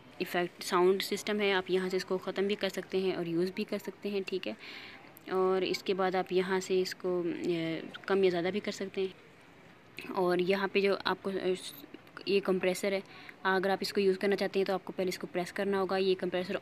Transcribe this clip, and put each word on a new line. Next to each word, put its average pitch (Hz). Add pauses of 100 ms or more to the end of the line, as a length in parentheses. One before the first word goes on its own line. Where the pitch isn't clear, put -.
(220)
इफेक्ट 180
sound 190
system 208
है, 196
आप 185
यहाँ 185
से 185
इसको 185
ख़त्म 196
भी 208
कर 190
सकते 190
हैं 185
और 175
यूज़ 175
भी 214
कर 202
सकते -
हैं, 202
ठीक 190
है। 220 (760)
और 185
इसके 185
बाद 185
आप 180
यहाँ 185
से 185
इसको, 180
अ, 165
कम 196
या 185
ज़्यादा 175
भी 202
कर 208
सकते 196
हैं। -
और 180
यहाँ 196
पे 196
जो 196
आपको, 185
अ, 185 (720)
ये 196
compressor 190
है, 196 (420)
अगर 190
आप 185
इसको 202
यूज़ 190
करना 202
चाहते 196
हैं, 190
तो 196
आपको 180
पहले 185
इसको 180
press 180
करना 196
होगा, 190
ये 190
compressor 180